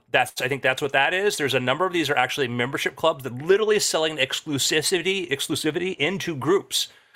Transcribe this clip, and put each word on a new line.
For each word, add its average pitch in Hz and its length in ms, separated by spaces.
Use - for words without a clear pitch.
That's, 127 320
I 127 60
think 127 160
that's 131 180
what 143 100
that 143 220
is. 202 240
There's 135 160
a 135 60
number 135 260
of 180 80
these 156 160
are 143 80
actually 127 300
membership 123 480
clubs 160 280
that 123 140
literally 196 420
selling 156 380
exclusivity, 156 1160
exclusivity 156 640
into 165 380
groups. 143 520